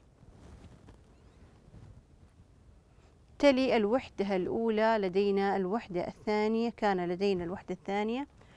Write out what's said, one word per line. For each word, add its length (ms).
تلي 380
الوحدة 580
الأولى 640
لدينا 540
الوحدة 520
الثانية، 600
كان 400
لدينا 340
الوحدة 300
الثانية 540